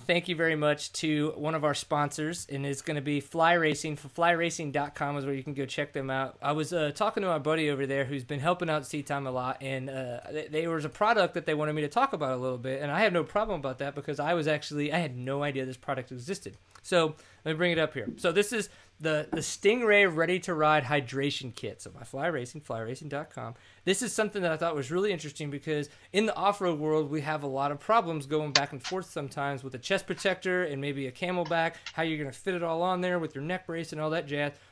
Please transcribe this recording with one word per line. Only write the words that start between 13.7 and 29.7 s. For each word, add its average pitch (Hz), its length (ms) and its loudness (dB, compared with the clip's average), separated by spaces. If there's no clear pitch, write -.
that 139 160 -4
because 143 240 -4
I 151 160 2
was 156 140 2
actually, 147 440 -2
I 165 60 2
had 143 180 -2
no 135 280 -2
idea 135 200 -2
this 131 120 -6
product 131 340 -6
existed. 131 460 -8
So 160 320 4
let 156 80 -2
me 160 60 0
bring 175 120 4
it 165 80 2
up 156 160 2
here. 123 220 -4
So 175 160 2
this 202 200 2
is 214 180 -2
the, 156 300 0
the 160 100 0
Stingray 202 720 6
Ready 165 260 2
to 180 120 -4
Ride 151 320 6
hydration 135 720 -2
kit. - 260 -8
So - 100 -14
by - 120 -16
Fly 135 240 -6
Racing, 147 340 -4
fly 117 200 -6
racing 127 280 -8
dot 139 220 -8
com. 120 240 -10
This 190 180 2
is 214 100 -4
something 208 300 0
that 170 100 2
I 156 60 -2
thought 165 180 0
was 135 140 -4
really 190 200 2
interesting 151 400 -6
because 147 380 -4
in 208 140 4
the 214 100 0
off-road 185 420 2
world, 156 320 2
we 151 120 -2
have 151 200 -2
a 143 40 -6
lot 139 260 0
of 147 80 -6
problems 165 460 2
going 151 260 0
back 135 200 0
and 135 100 -12
forth 185 280 -6
sometimes 139 540 -6
with 131 100 -10